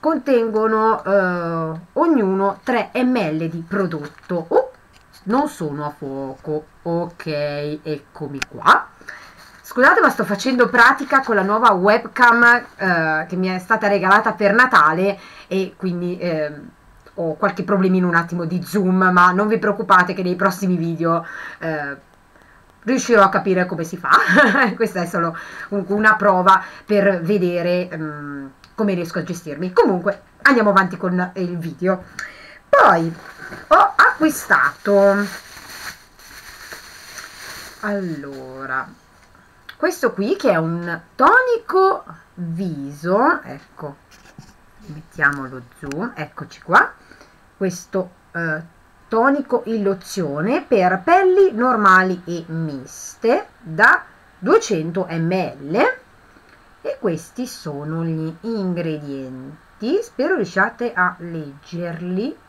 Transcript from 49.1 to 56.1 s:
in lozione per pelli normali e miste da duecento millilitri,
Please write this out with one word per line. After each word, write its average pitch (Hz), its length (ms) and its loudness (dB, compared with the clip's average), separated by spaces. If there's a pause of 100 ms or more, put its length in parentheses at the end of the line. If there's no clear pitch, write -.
in 220 160 -4
lozione 190 800 -4
per 185 420 2
pelli 370 480 4
normali 190 720 4
e 165 240 -10
miste 160 1000 -4 (120)
da 214 440 2 (340)
duecento 185 720 0
millilitri, 165 920 -2 (800)